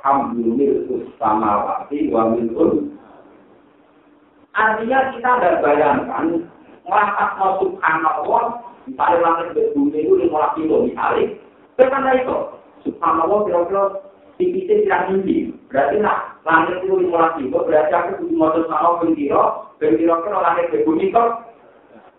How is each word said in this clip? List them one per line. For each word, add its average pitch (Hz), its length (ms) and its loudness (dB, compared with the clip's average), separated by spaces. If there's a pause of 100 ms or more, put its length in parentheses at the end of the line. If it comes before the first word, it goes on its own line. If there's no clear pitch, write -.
hamdu 117 400 0
milkus - 640 -2 (100)
samawati 110 920 -2
wa 113 220 2
milkul. - 580 0 (1700)
Artinya 226 580 0
kita 247 240 0
tidak 170 240 2
bayangkan, 151 640 0 (580)
ngelakasno 202 640 0 (160)
subhanallah, 160 840 0 (440)
misalnya 170 340 0
langit 170 320 0
dan 147 160 0
bumi 147 320 0
itu 190 160 4
lima - 160 0
belas - 240 0
kilo, - 240 0
misalnya. - 420 -2 (540)
Itu 262 80 6
kan 262 240 0
itu. 254 260 0 (460)
Subhanallah, 165 640 0
kira-kira 180 360 0 (520)
tipisnya 190 480 0
kira 185 140 0 (100)
tinggi. 190 300 0 (340)
Berarti, 143 320 0
nah, - 400 -2
langit 165 400 2
itu 196 80 -2
lima 175 240 2
belas 160 240 2
kilo, 131 240 -2
berarti 156 320 2
aku 175 160 -2 (140)
kudu 165 100 -2
maca 160 320 2
sama 165 320 0
ben 160 160 0
kira, 143 280 2 (360)
ben 156 160 2
kira-kira 165 480 0
langit 170 220 0 (100)
dan 147 80 0
bumi 185 300 0
kok 233 340 0 (720)